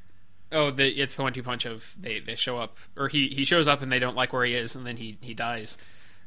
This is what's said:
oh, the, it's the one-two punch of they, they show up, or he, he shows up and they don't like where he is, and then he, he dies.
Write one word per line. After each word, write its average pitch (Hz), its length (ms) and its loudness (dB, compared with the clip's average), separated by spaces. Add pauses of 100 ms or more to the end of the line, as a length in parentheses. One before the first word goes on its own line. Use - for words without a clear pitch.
(520)
oh, 151 200 4
the, 135 180 4
it's 135 260 0
the 147 80 -2
one-two 127 200 0
punch 123 220 -2
of 113 320 -8
they, 107 220 -4
they 110 160 -6
show 123 220 0
up, 113 180 -4 (220)
or 139 100 2
he, 135 220 2
he 135 160 0
shows 165 240 6
up 139 120 6
and 135 100 -2
they 127 80 4
don't 123 180 2
like 127 160 2
where 127 100 4
he 120 100 2
is, 117 220 -2
and 127 100 -8
then 120 120 -4
he, 110 240 -8
he 123 120 -8
dies. 117 440 -4 (500)